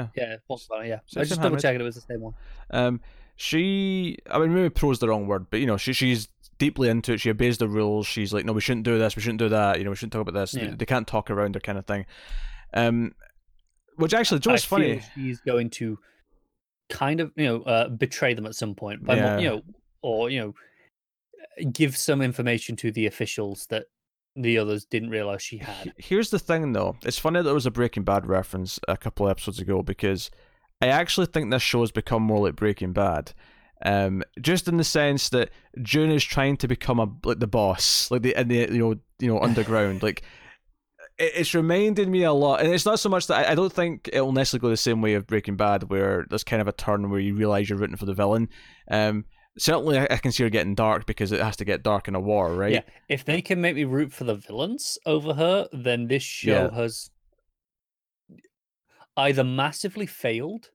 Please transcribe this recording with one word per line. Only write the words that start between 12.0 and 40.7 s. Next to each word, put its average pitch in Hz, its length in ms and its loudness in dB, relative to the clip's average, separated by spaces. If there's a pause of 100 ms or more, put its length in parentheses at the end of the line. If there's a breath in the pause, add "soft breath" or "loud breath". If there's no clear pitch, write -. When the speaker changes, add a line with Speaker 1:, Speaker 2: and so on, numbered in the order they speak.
Speaker 1:
Um, 117 400 2 (840)
which 160 200 2
actually, 226 240 2
do 214 100 0
you - 0 -
know 247 40 6
Speaker 2:
I - 20 6
Speaker 1:
what's - 100 0
funny? 120 340 2
Speaker 2:
feel - 160 -18
she's 131 260 -6
going 120 300 0
to 110 280 -6 (920 soft breath)
kind 147 300 -2
of, 160 160 -4
you 151 100 0
know, 117 160 0
uh, 117 280 2
betray 127 440 -2
them 110 140 -6
at 110 80 -12
some 107 180 -6
point. 104 320 -10
By 127 100 2
mo-, 107 60 2
Speaker 1:
Yeah. 104 180 2
Speaker 2:
you 131 100 2
know, 110 120 -2 (400)
or, 117 300 0
you 135 80 -2
know, - 1300 -12
give 139 240 0
some 139 280 0
information 120 540 -2
to 113 140 -4
the 110 140 -2
officials 104 640 -6
that 110 160 -6 (500)
the 117 240 2
others 104 260 -2
didn't 117 240 -4
realize 101 320 -4
she - 180 -12
had. 98 380 -12
Speaker 1:
He-, - 180 -2
here's 214 160 2
the 208 80 0
thing, 160 340 -2
though. 95 300 -2
It's - 160 -4
funny 165 200 0
that 175 40 0
there 143 120 2
was 131 120 0
a 120 40 0
Breaking 117 320 -2
Bad 98 240 2
reference 95 600 -2
a 95 100 -2
couple 101 320 -2
episodes 98 300 -6
ago 92 220 0
because 98 480 -2 (520 soft breath)
I 127 80 4
actually 170 380 2
think 147 220 -2
this 123 140 2
show - 180 2
has 113 100 0
become 110 320 0
more 107 220 4
like 80 100 0
Breaking 101 380 -2
Bad. 87 400 0 (500 soft breath)
Um, 98 380 2 (180)
just 165 280 0
in 170 100 2
the 165 60 4
sense 143 460 2
that 120 200 2 (320 soft breath)
June 151 300 2
is 147 120 4
trying 139 340 2
to 127 100 -2
become 120 320 0
a, 107 120 2 (160)
like, 120 120 0
the 113 80 2
boss, 98 640 2
like, 123 100 2
the, 123 180 2
in 123 80 2
the, 120 80 2 (160)
you 117 60 2
know, 113 180 4 (220)
you 120 160 2
know, 107 60 2
underground. 107 640 2
Speaker 2:
<laughs> 107 40 2
Speaker 1:
Like, - 140 -2 (960 loud breath)